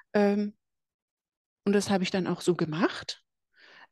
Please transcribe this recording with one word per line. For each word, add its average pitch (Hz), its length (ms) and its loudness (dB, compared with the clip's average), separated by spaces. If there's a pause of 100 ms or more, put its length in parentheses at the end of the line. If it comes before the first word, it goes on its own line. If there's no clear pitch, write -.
(140)
Ähm, 208 400 2 (1080)
und 202 100 4
das 202 160 2
habe 185 140 2
ich 180 60 -2
dann 185 160 -2
auch 175 140 -2
so 175 140 2
gemacht. 160 680 -4 (680)